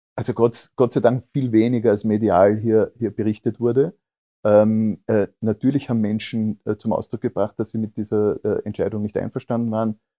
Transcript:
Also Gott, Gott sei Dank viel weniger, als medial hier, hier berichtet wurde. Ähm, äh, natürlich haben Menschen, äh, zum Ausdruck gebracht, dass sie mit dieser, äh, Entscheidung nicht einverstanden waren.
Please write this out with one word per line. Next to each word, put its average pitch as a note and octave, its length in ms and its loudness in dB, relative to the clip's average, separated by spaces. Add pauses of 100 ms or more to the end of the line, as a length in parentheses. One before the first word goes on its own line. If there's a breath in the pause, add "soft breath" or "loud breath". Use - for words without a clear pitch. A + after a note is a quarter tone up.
(160)
Also - 180 -6
Gott, A#2 400 0
Gott B2 180 2
sei C3+ 80 0
Dank A#2 320 0
viel B2+ 200 -2
weniger, A2+ 380 2
als G#2 120 2
medial G#2 540 4
hier, A2 400 0
hier G#2+ 180 -4
berichtet A2 460 -4
wurde. B2 360 0 (460)
Ähm, G#2+ 640 4
äh, G#2+ 200 2 (140)
natürlich B2+ 500 -2
haben A#2 100 0
Menschen, A2 640 -4
äh, G#2 120 -4
zum G#2+ 180 -4
Ausdruck - 260 -6
gebracht, G#2+ 380 -4
dass A2 120 -6
sie A2+ 80 -8
mit G#2+ 200 -8
dieser, G#2 460 -2
äh, G#2 200 -2
Entscheidung G#2 380 -6
nicht G#2 160 -6
einverstanden A#2 520 -6
waren. A2 280 -4 (200)